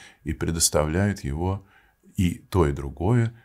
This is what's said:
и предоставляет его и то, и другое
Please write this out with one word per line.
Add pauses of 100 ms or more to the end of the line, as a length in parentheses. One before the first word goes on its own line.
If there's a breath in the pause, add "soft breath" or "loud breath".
(240 loud breath)
и
предоставляет
его (480 soft breath)
и (100)
то,
и
другое (120)